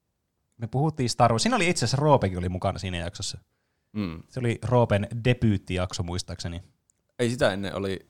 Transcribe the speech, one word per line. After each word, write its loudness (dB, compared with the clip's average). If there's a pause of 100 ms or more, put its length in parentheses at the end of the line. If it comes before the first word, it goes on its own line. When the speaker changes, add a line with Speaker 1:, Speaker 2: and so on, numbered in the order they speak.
(560)
Speaker 1:
Me -10
puhuttiin 0
Star 4
Wars-, 0
siinä 2
oli 2
itse 0
asiassa 0
Roopekin 4
oli -2
mukana -2
siinä -6
jaksossa. -8 (540)
Speaker 2:
Mm. -6
Speaker 1:
Se -10
oli -2
Roopen 2 (160)
debyyttijakso 0
muistaakseni. -8 (560)
Speaker 2:
Ei 2
sitä 2
ennen, -4
oli -4